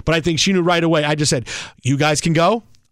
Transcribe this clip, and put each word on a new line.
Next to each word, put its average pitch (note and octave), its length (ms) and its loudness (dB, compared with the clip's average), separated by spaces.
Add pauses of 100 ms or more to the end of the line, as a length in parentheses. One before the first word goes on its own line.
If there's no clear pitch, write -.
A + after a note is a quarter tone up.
But D#3 100 0
I E3 60 2
think E3 180 -2
she G3 140 0
knew F#3 100 0
right E3+ 200 2
away. D#3+ 220 2
I D3+ 100 0
just D3 160 -2
said, B2+ 180 -4 (340)
"You C#3 140 0
guys D3+ 240 0
can E3 120 -2
go. F3+ 320 2 (280)